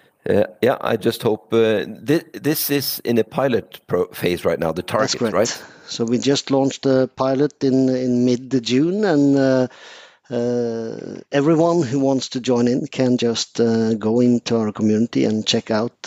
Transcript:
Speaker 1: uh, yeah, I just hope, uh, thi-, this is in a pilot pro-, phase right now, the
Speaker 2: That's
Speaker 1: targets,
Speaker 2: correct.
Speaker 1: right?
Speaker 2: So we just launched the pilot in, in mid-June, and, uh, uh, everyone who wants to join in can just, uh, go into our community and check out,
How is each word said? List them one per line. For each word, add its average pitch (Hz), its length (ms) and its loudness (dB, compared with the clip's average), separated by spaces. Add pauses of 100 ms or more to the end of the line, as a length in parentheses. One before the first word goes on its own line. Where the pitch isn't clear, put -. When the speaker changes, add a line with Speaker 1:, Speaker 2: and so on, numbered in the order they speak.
(280)
Speaker 1:
uh, 101 160 4 (160)
yeah, 123 200 2
I - 160 -2
just 117 260 -2
hope, 107 320 -2
uh, 110 300 2 (200)
thi-, 147 200 0 (100)
this 143 360 -4
is 139 300 -2
in 117 180 -2
a 110 60 2
pilot 131 640 -2
pro-, 90 220 -2
phase - 360 -4
right 82 140 0
now, 80 140 -2
the 87 100 -6
Speaker 2:
That's - 100 -12
Speaker 1:
targets, 107 220 0
Speaker 2:
correct. 110 200 -4
Speaker 1:
right? 107 280 -2 (240)
Speaker 2:
So - 180 -8
we 117 140 0
just 131 320 -2
launched 135 320 0
the 131 340 2
pilot 135 480 -2
in, 131 240 2
in 127 380 0
mid-June, 131 760 0
and, 143 340 4
uh, 131 300 2 (640)
uh, 120 920 -4 (120)
everyone 165 500 2
who 131 180 -2
wants 135 300 0
to 131 100 -6
join 120 280 2
in 127 200 0
can 127 280 2
just, 117 440 -2
uh, 113 340 2
go 107 260 0
into 120 380 2
our 107 140 -2
community 110 520 0
and 110 220 -2
check - 240 -2
out, 117 220 -2 (140)